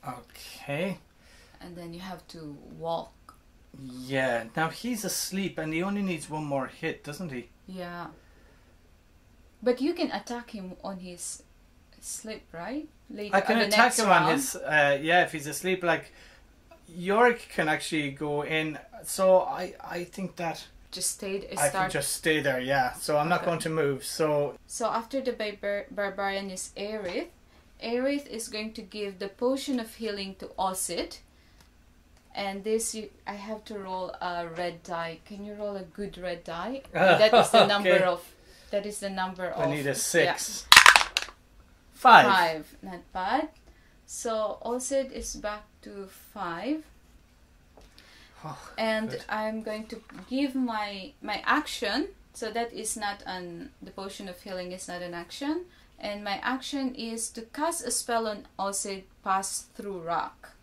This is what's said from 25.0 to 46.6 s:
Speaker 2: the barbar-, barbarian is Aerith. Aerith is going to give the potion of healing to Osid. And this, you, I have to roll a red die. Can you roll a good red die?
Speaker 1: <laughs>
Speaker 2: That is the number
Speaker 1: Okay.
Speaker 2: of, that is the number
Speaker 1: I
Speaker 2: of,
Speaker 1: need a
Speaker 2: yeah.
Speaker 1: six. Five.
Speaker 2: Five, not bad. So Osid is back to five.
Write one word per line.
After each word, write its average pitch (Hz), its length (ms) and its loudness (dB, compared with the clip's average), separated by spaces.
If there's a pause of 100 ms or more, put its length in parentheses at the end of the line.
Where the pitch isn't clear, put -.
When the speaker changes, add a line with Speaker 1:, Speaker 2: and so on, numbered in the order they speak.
Speaker 2:
the 254 100 -2
barbar-, 202 580 -4
barbarian 196 600 -4
is 185 260 -10
Aerith. 208 520 -6 (540)
Aerith 262 440 -2
is 226 220 -10
going 220 260 -8
to 220 80 -12
give 202 380 -8
the 196 80 -6
potion 262 520 -2
of 226 140 -10
healing 202 420 -6
to - 100 -14 (120)
Osid. 180 600 -4 (1160)
And 196 300 -6
this, 220 300 0
you, 214 160 -10 (160)
I 202 80 -8
have 208 320 -10
to 208 120 -10
roll 185 420 -6
a 175 260 -4
red 170 380 -6
die. 165 420 -6
Can 202 180 -12
you 208 100 -10
roll 208 220 -6
a 185 60 -6
good 196 360 -10
red 175 260 -6
die? 190 420 -6
Speaker 1:
<laughs> - 60 -20
Speaker 2:
That 190 420 8
is 226 160 8
the 220 160 10
number 202 280 4
Speaker 1:
Okay. 185 100 6
Speaker 2:
of, 175 160 2 (500)
that 202 160 -2
is 208 140 -8
the 196 100 -4
number 185 460 -4
Speaker 1:
I - 80 0
Speaker 2:
of, 147 60 2
Speaker 1:
need 147 160 -2
a 139 40 2
Speaker 2:
yeah. 127 40 0
Speaker 1:
six. - 720 0 (1300)
Five. 226 340 12
Speaker 2:
Five, 165 560 2
not 185 300 -14
bad. 226 360 0 (580)
So 220 580 -6
Osid 254 480 -2
is 233 240 -8
back 208 280 -8 (180)
to 202 240 -14 (280)
five. 202 500 -4 (1600)